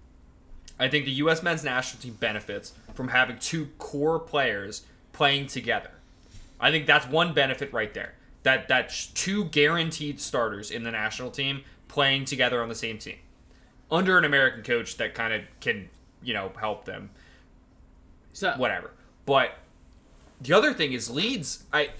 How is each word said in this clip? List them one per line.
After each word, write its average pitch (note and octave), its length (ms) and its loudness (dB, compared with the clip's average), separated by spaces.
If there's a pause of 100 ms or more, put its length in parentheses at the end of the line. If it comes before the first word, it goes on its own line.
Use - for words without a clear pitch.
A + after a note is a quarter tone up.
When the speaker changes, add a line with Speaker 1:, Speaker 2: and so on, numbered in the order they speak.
(760)
Speaker 1:
I C3 120 0
think C#3+ 160 0
the C3+ 80 -4
U C#3+ 180 2
S D#3+ 100 2
men's E3 220 -2
national B2+ 400 -4
team A#2+ 120 -12
benefits G#2 580 -4 (220)
from C3 140 -6
having B2+ 300 2
two D#3 280 -4 (120)
core D#3 400 0
players G#2+ 640 -2 (300)
playing C#3 340 2
together. A2 460 -4 (640)
I C3 140 4
think D#3 140 0
that's D3 200 6
one D#3+ 260 2
benefit C3+ 400 0
right A2 220 -4
there. - 200 -10 (280)
That, C3 240 2
that's - 400 0
two G3+ 380 -2
guaranteed D3+ 760 2
starters G#2+ 520 -2
in A#2 100 -6
the A#2 80 -6
national A2 400 -4
team C#3 320 -4 (240)
playing C3+ 380 2
together B2 360 2
on A2+ 80 -2
the A#2 60 -6
same A2+ 240 -6
team - 200 -14 (720)
under F#3 300 4
an E3 60 8
American C3 400 4
coach A#2 320 -2
that A2 180 -4
kinda A2+ 280 -2 (180)
can, G#2 300 -4 (320)
you A#2+ 120 -4
know, G2 240 -4
help G#2+ 280 -4
them. G2+ 240 -12 (1200)
Speaker 2:
So F#3 240 -2
Speaker 1:
Whatever. G#2 340 -2 (360)
But C3 300 4 (840)
the C3+ 140 2
other B3+ 200 6
thing C#3+ 180 0
is A2 160 -4
Leeds, F3+ 540 -4 (100)
I, D3 280 2